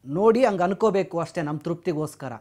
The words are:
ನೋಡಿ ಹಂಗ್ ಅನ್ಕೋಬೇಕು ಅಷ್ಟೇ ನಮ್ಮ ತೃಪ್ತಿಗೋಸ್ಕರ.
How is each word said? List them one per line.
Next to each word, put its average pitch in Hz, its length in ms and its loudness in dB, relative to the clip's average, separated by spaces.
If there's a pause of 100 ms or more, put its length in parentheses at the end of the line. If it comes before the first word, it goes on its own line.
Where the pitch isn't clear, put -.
ನೋಡಿ 214 400 4
ಹಂಗ್ 196 160 0
ಅನ್ಕೋಬೇಕು 190 580 0
ಅಷ್ಟೇ 165 220 -6
ನಮ್ಮ 151 180 -6
ತೃಪ್ತಿಗೋಸ್ಕರ. 156 800 -6